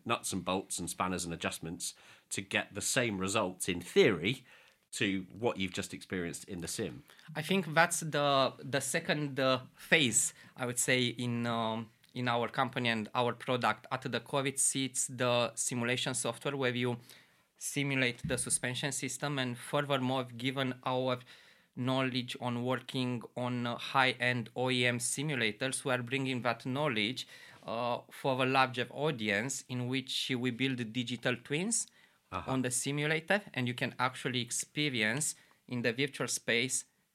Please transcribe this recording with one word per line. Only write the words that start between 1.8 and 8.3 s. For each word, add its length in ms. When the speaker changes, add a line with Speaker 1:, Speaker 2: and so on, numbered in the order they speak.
Speaker 1:
to 120
get 320
the 80
same 360
results 500
in 140
theory 640
to 320
what 200
you've 160
just 200
experienced 520
in 160
the 60
sim. 360
Speaker 2:
I 60
think 320
that's 280
the, 520